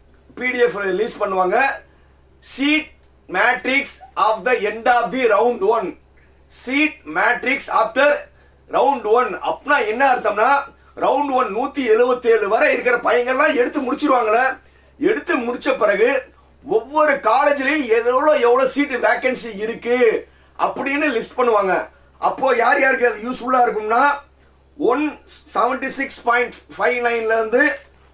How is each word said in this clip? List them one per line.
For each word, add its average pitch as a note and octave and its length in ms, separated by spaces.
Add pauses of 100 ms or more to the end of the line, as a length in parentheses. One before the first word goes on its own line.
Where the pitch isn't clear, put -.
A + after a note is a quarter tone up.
(340)
பி B3 160
டி B3 80
எஃப் A#3+ 180
ரிலீஸ் G3+ 460
பண்ணுவாங்க. F#3+ 400 (960)
"Seat D4+ 280 (420)
matrix B3 560 (320)
of G#3 280
the B3+ 80
end A3 340
of A#3+ 260
the C4 140
round A3+ 340
one." G3+ 380 (680)
"Seat D4 260 (220)
matrix A#3+ 520
after B3+ 500 (540)
round A#3+ 340
one." G#3+ 380
அப்படின்னா B3+ 440
என்ன B3 280
அர்த்தம்னா, A3 440 (380)
ரவுண்ட் C4+ 360
ஒன் A#3 240
நூத்தி C4+ 220
எழுபத்தேழு A#3 680
வரை B3+ 280
இருக்கிற A#3+ 240
பையங்கள்லாம் B3+ 580
எடுத்து C4 380
முடிச்சிருவாங்களே, B3+ 680 (400)
எடுத்து A3 380
முடிச்ச A#3+ 420
பிறகு G#3+ 460 (400)
ஒவ்வொரு C#4 480
காலேஜ்லயும் C#4 760
எவ்வளோ B3 460
எவ்வளோ B3 360
சீட்டு C#4 300
வேகன்சி A#3 580
இருக்கு A3+ 720 (300)
அப்படின்னு C4+ 460
லிஸ்ட் B3+ 320
பண்ணுவாங்க. G3+ 520 (300)
அப்போ A#3 380
யார் B3+ 240
யாருக்கு B3+ 260
அது A3 240
யூஸ்ஃபுல்லா B3+ 260
இருக்கும்னா, A#3 540 (680)
ஒன் B3+ 400 (360)
செவன்டி B3+ 320
சிக்ஸ் - 360
பாயிண்ட் A#3+ 320 (240)
ஃபைவ் A#3+ 280
நைன்ல A3+ 320
இருந்து B3+ 400 (360)